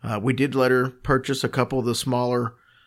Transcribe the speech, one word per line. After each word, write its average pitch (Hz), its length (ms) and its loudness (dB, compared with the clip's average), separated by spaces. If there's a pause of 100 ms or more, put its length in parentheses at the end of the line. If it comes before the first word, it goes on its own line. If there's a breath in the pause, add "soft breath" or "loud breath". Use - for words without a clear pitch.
Uh, 110 180 -4
we 127 120 2
did 131 200 0
let 131 160 4
her 127 200 2
purchase 131 540 -2
a 160 60 0
couple 131 300 -2
of 113 60 -2
the 120 100 0
smaller 123 580 -2 (340 soft breath)